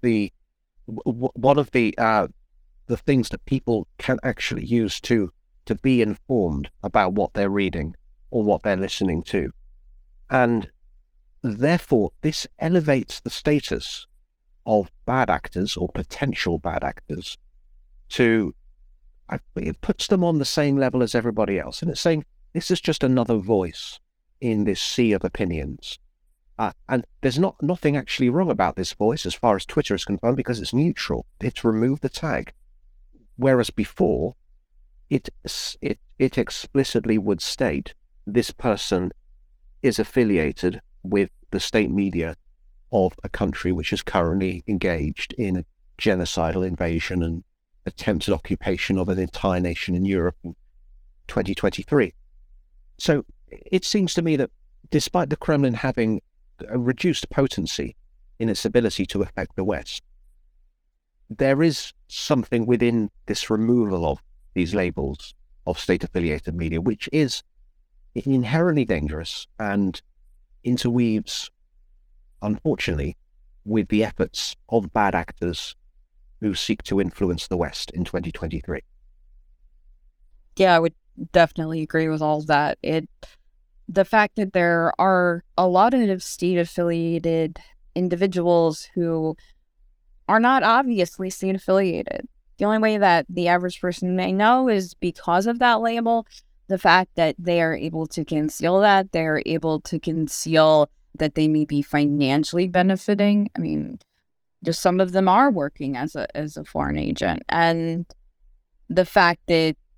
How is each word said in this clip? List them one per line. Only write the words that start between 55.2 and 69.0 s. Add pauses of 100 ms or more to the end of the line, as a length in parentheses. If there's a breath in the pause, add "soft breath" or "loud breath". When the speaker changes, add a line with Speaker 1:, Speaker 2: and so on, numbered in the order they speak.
Speaker 1:
the
Kremlin
having (460)
a
reduced
potency (420)
in
its
ability
to
affect
the
West, (1200)
there
is (140)
something
within (160)
this
removal
of (320)
these
labels (320)
of
state-affiliated
media,
which
is (720)
inherently
dangerous (100)